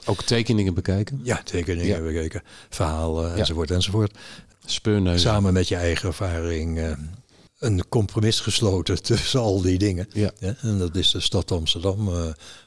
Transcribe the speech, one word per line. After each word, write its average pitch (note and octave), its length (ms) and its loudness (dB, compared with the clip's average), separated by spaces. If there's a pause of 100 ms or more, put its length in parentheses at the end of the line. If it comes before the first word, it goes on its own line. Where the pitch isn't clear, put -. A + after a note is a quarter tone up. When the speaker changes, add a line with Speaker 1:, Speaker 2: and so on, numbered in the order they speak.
Speaker 1:
Ook G#2 180 0
tekeningen A2 500 2
bekijken? G2 500 0
Speaker 2:
Ja, A2+ 200 -2
tekeningen F2 520 -2
Speaker 1:
Ja. E2+ 60 -4
Speaker 2:
bekeken, D#2+ 400 -4 (280)
verhalen, E2 600 -2
Speaker 1:
Ja. E2+ 60 -6
Speaker 2:
enzovoort, E2+ 360 0
enzovoort. F#2+ 460 0 (480)
Speaker 1:
Speurneuzen. F#2+ 640 2
Speaker 2:
Samen G2+ 240 4
met F#2 140 4
je F#2+ 80 -2
eigen E2+ 320 0
ervaring, E2 720 -4
eh, D#2+ 120 -2 (680)
een G2+ 300 0
compromis G#2+ 500 2
gesloten F#2+ 640 0
<laughs> - 0 -
tussen - 360 0
al G2 220 2
die F2+ 160 4
dingen. F#2 360 0
Speaker 1:
Ja. G#2 260 0
Speaker 2:
Ja, F#2+ 220 -4
en G#2+ 160 0
dat F2 180 -2
is F2+ 160 2
de F#2+ 80 0
stad - 320 0
Amsterdam, F#2 560 -2
eh, E2+ 200 -2 (400)